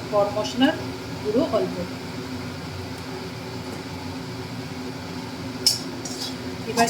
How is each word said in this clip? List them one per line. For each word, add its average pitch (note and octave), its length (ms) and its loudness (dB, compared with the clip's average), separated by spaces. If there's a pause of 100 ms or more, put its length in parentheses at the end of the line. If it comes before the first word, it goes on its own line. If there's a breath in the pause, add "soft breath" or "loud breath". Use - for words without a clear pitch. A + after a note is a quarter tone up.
(120)
গরম G#3+ 240 6
মশলার B3 380 6 (500)
গুঁড়ো G#3+ 200 6 (140)
অল্প। F3+ 180 2 (4000)
এবার A#3 180 6